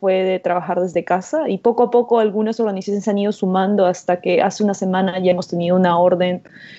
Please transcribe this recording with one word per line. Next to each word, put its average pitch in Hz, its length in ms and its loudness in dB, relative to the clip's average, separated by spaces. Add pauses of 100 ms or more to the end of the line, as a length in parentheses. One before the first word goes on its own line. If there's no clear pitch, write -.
fue 190 220 2
de 185 160 0
trabajar 180 420 -2
desde 175 240 -2
casa 185 420 -2
y 190 120 -2
poco 240 240 2
a 240 80 0
poco 240 280 2
algunas 214 400 0
organizaciones 202 460 -4
se 214 60 0
han 202 80 0
ido 202 120 0
sumando 190 540 0
hasta 180 340 0
que 180 220 0
hace 196 240 0
una 196 80 0
semana 185 460 -2
ya 185 120 2
hemos 180 160 -4
tenido 175 300 -2
una 175 200 2
orden, 180 460 2 (360)